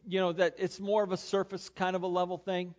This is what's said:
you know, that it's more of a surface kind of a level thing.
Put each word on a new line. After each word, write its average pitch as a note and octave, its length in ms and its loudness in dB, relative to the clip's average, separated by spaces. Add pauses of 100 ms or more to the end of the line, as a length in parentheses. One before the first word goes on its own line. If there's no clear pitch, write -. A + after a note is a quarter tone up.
you F#3+ 140 0
know, F3+ 120 2
that E3 260 4
it's F#3 200 -2
more G3+ 240 2
of F#3+ 80 0
a F#3 60 0
surface F#3+ 540 -2
kind F#3 260 -2
of F3+ 80 -2
a - 20 -2
level F3+ 320 0
thing. F3+ 400 -4